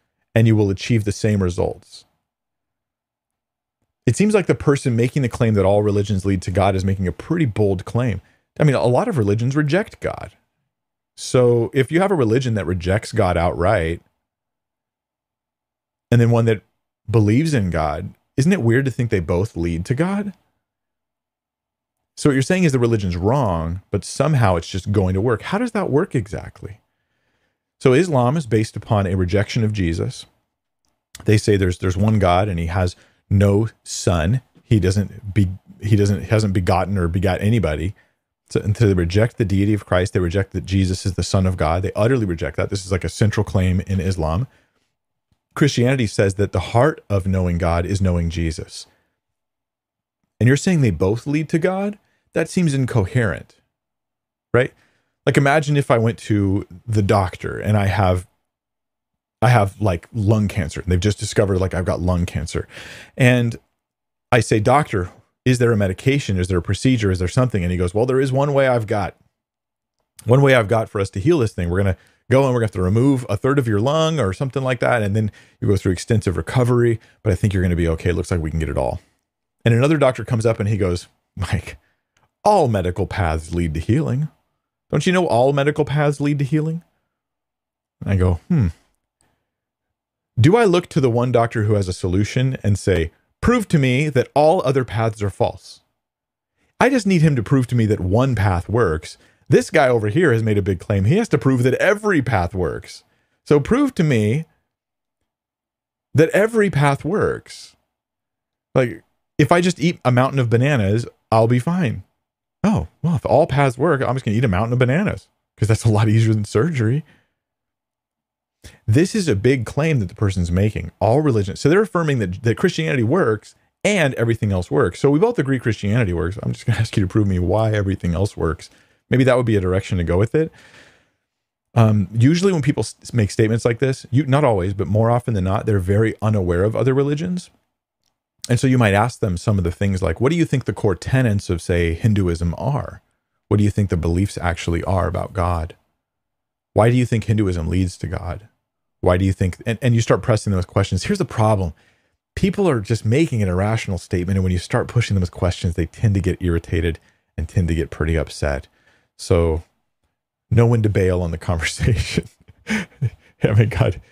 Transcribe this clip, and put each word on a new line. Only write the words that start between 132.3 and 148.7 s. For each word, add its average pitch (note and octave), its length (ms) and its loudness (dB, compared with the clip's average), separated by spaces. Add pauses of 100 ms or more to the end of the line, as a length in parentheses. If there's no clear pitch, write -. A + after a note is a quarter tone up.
when D#3 100 -2
people B2 200 -2
s-, - 300 -10
make G#2+ 180 0
statements A2+ 340 0
like A#2 140 0
this, C3 320 -2
you, C#3 140 2
not C#3 200 2
always, G2+ 300 2
but F#2+ 120 -4
more A2 240 2
often A#2+ 240 0
than F#2 100 0
not, F#2+ 220 -2
they're G2+ 140 2
very G2+ 420 2
unaware F#2+ 400 2
of A2 140 0
other C3 180 2
religions. D3+ 560 -2 (960)
And A#2 100 2
so - 80 0
you B2+ 120 4
might G#2 160 4
ask A2 260 0
them F#2 160 -2
some G2+ 220 0
of F2+ 60 0
the E2+ 60 0
things F#2+ 320 -2
like, E2 180 -2
"What C3 100 2
do E3+ 60 0
you E3 80 2
think C#3 200 -2
the - 80 -4
core G2+ 220 0
tenets A2+ 540 -2
of, F2 120 -2
say, E2+ 340 0
Hinduism F2 640 0
are? - 460 -6 (460)
What G2+ 100 2
do G#2 60 4
you G2+ 60 2
think G2+ 200 0
the F2+ 60 0
beliefs E2+ 420 0
actually E2+ 460 -4
are F2 220 0
about F2 260 -6
God? F2 440 -4 (960)
Why G#2+ 180 4
do B2 60 2
you B2 100 2
think A2+ 180 -2
Hinduism F#2 440 0
leads F2+ 300 -2
to - 80 -10
God? E2+ 420 -10 (520)